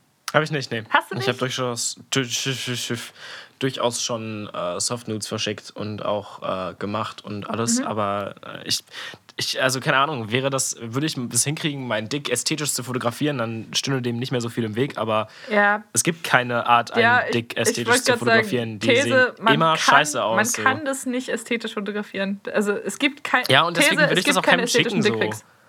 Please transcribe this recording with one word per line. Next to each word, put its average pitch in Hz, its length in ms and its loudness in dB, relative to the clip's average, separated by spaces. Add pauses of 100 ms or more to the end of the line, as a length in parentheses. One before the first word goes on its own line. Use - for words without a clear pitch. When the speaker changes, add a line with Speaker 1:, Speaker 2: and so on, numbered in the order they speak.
(320)
Speaker 1:
Hab 151 100 4
ich 156 80 -4
nicht, 139 200 -4
nee. 113 200 -4
Speaker 2:
Hast - 200 0
du - 40 -8
Speaker 1:
Ich - 60 -4
Speaker 2:
nicht? - 80 0
Speaker 1:
hab 120 100 0
durchaus, 123 600 -4 (120)
du-, 135 100 2
sch-, 123 320 -2
sch-, 123 220 -4 (220)
sch-, - 160 -12 (460)
durchaus 123 440 -2
schon, 110 500 -6
äh, 90 280 -4
Softnudes 113 480 -4
verschickt - 420 -4
und 104 340 -8
auch, 95 680 -4
äh, - 40 -14
gemacht 107 500 -6
und 104 240 -8
alles, 117 320 0
Speaker 2:
Mhm. - 60 -6
Speaker 1:
aber, 101 480 -2 (100)
äh, 98 240 -12
ich, - 120 -2 (560)
ich, - 260 -2
also 131 180 2
keine 135 180 0
Ahnung, 135 340 0
wäre 131 180 0
das, 135 300 -2
würde 117 260 -4
ich 160 100 -4
das 123 280 -2
hinkriegen, 143 420 -4
meinen 110 220 -2
Dick 143 200 -4
ästhetisch 143 460 -2
zu 127 80 -4
fotografieren, 127 560 -2
dann 113 340 -4
stünde 135 300 -2
dem 120 160 -2
nicht 127 140 -4
mehr 123 100 0
so 117 80 -4
viel 117 140 -2
im 107 120 -4
Weg, 139 220 -2
aber 110 300 0 (220)
Speaker 2:
Ja. 208 340 2 (100)
Speaker 1:
es - 80 2
gibt 165 220 -2
keine 123 420 2
Art, 120 260 6
einen 226 100 4
Speaker 2:
Ja, 240 220 4
ich, 262 60 -4
Speaker 1:
Dick 117 220 -2
Speaker 2:
ich - 60 -4
Speaker 1:
ästhetisch 240 280 0
Speaker 2:
wollte 247 160 4
Speaker 1:
zu - 100 2
Speaker 2:
grad 233 60 2
sagen, 233 120 0
Speaker 1:
fotografieren, 123 480 2
die 226 100 0
Speaker 2:
These, 262 200 6
Speaker 1:
sehen 254 360 2
Speaker 2:
man 220 100 6
Speaker 1:
immer 160 160 4
Speaker 2:
kann, 160 80 2
Speaker 1:
scheiße 151 440 6
aus, 110 140 4
Speaker 2:
man 214 80 4
Speaker 1:
so. 226 180 -2
Speaker 2:
kann 269 220 2
das 269 220 -2
nicht 254 240 -4
ästhetisch 226 440 -4
fotografieren. 202 680 -4 (120)
Also 208 200 2
es - 260 -4
gibt 285 260 -2
kein, 254 240 0
Speaker 1:
Ja, 135 140 8
und 170 140 0
deswegen 180 200 4
Speaker 2:
These, 294 140 4
Speaker 1:
will 165 80 4
Speaker 2:
es - 0 -
Speaker 1:
ich 185 80 0
das 285 80 2
Speaker 2:
gibt 190 40 4
Speaker 1:
auch - 40 0
Speaker 2:
keine - 140 6
Speaker 1:
keinem 233 80 0
Speaker 2:
ästhetischen 214 380 2
Speaker 1:
schicken, 208 120 2
so. 214 60 -2
Speaker 2:
Dickpics. 107 240 -4 (240)